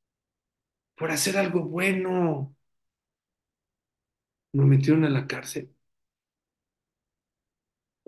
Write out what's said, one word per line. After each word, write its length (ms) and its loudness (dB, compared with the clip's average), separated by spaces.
por 160 -6
hacer 260 -2
algo 260 0
bueno, 920 -2
me 120 4
metieron 400 4
a 40 0
la 180 -2
cárcel. 480 -12